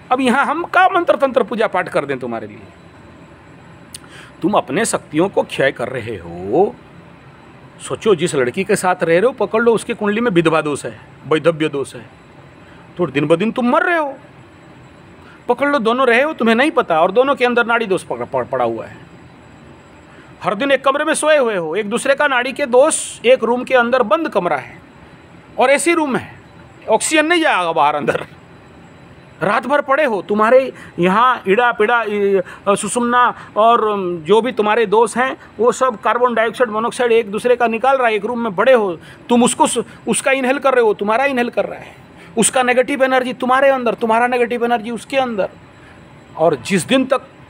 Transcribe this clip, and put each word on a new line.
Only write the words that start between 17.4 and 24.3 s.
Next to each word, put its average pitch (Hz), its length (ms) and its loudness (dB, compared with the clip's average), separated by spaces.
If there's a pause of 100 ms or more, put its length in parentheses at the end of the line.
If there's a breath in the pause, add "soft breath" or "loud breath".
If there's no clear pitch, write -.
अंदर 240 220 0
नाड़ी 233 200 0
दोष 185 160 -2
पकड़, 120 220 -8
पड़-, 120 240 -6
पड़ा 127 160 -2
हुआ 113 220 -6
है। - 100 -20 (1500 loud breath)
हर 185 120 -2
दिन 269 160 -2
एक 269 140 2
कमरे 285 200 0
में 311 100 0
सोए 302 240 2
हुए 226 180 0
हो, 160 180 -4
एक 202 140 -4
दूसरे 262 260 0
का 294 120 0
नाड़ी 262 260 -2
के 285 140 -4
दोष, 254 580 2
एक 233 200 4
रूम 240 200 -2
के 262 100 -4
अंदर 247 280 4
बंद 302 260 0
कमरा 170 280 -2